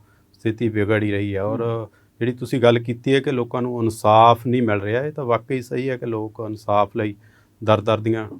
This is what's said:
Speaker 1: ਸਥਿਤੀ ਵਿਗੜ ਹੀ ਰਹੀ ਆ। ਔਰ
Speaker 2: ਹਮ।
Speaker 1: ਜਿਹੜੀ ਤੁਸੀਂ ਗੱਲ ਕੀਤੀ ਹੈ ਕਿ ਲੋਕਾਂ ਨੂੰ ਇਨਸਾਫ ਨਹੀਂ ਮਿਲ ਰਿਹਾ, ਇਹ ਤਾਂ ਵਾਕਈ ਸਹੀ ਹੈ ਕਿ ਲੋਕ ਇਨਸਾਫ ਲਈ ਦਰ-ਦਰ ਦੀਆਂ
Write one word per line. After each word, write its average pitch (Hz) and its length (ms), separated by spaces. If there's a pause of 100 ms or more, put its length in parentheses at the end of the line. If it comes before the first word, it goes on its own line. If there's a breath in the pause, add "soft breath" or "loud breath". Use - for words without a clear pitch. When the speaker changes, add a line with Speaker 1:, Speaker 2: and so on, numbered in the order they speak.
(340)
Speaker 1:
ਸਥਿਤੀ 113 360
ਵਿਗੜ 104 340
ਹੀ 104 80
ਰਹੀ 101 240
ਆ। 95 80
ਔਰ 110 180
Speaker 2:
ਹਮ। 113 260 (320)
Speaker 1:
ਜਿਹੜੀ 120 120
ਤੁਸੀਂ 123 300
ਗੱਲ 117 180
ਕੀਤੀ 120 360
ਹੈ 139 40
ਕਿ 139 120
ਲੋਕਾਂ 123 300
ਨੂੰ 120 220
ਇਨਸਾਫ 113 640
ਨਹੀਂ 123 140
ਮਿਲ 104 200
ਰਿਹਾ, 113 240
ਇਹ 151 60
ਤਾਂ 151 140
ਵਾਕਈ 117 360
ਸਹੀ 127 280
ਹੈ 127 80
ਕਿ 123 80
ਲੋਕ 110 420
ਇਨਸਾਫ 104 500
ਲਈ 107 180 (480)
ਦਰ-ਦਰ 107 360
ਦੀਆਂ 110 300 (100)